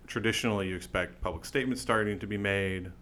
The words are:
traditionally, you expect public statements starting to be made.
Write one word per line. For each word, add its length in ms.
traditionally, 640
you 80
expect 440
public 240
statements 380
starting 360
to 80
be 120
made. 520